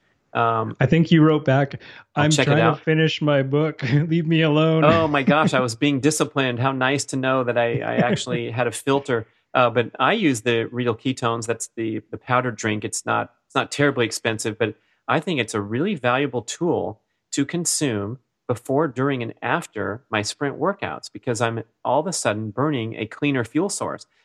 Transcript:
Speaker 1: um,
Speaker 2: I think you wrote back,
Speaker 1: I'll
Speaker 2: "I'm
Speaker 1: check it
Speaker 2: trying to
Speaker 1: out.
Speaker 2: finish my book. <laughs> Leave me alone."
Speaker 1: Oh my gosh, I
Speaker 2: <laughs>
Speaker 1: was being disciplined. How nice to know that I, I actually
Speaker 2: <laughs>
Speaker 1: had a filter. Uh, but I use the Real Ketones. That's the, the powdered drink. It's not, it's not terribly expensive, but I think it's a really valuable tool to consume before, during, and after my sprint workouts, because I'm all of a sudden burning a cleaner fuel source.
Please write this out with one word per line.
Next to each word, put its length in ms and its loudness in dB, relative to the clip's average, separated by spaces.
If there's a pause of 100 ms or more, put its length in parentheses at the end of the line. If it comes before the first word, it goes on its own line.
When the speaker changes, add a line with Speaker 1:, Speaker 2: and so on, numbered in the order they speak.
(340)
Speaker 1:
um, 460 0
Speaker 2:
I 80 4
think 240 4
you 100 8
wrote 240 4
back, 360 2 (340)
Speaker 1:
I'll 100 2
Speaker 2:
"I'm 60 4
Speaker 1:
check 160 2
it 20 2
Speaker 2:
trying 80 4
to 60 4
Speaker 1:
out. 180 2
Speaker 2:
finish 400 0
my 220 2
book. 400 0
<laughs> 100 0
Leave 340 2
me 140 4
alone." 420 4
Speaker 1:
Oh 240 6
my 160 0
gosh, 300 4
I 60 4
Speaker 2:
<laughs> 20 4
Speaker 1:
was 140 -2
being 260 0
disciplined. 580 0
How 120 2
nice 340 0
to 100 -8
know 300 0
that 120 0
I, 220 0
I 160 -4
actually 560 -2
Speaker 2:
<laughs> 0 -
Speaker 1:
had 160 -2
a 40 -2
filter. 540 -2 (280)
Uh, 160 4
but 300 0
I 140 2
use 280 0
the 240 2
Real 300 -2
Ketones. 500 -4
That's 320 -6
the, 240 -6 (100)
the 60 -10
powdered 400 -2
drink. 260 -4
It's 220 -8
not, 280 -4 (120)
it's 100 -20
not 160 -2
terribly 340 0
expensive, 520 -4
but 180 -2 (320)
I 120 0
think 200 -4
it's 140 -4
a 80 -2
really 320 -4
valuable 480 -2
tool 600 -4 (300)
to 140 -2
consume 720 -4 (300)
before, 400 0
during, 340 -2
and 200 -8
after 680 -4
my 140 -2
sprint 360 -6
workouts, 540 -6
because 260 -6
I'm 240 -2 (220)
all 140 2
of 80 -2
a 60 -4
sudden 360 -2
burning 460 -2
a 100 -6
cleaner 400 -2
fuel 240 -2
source. 380 -8 (180)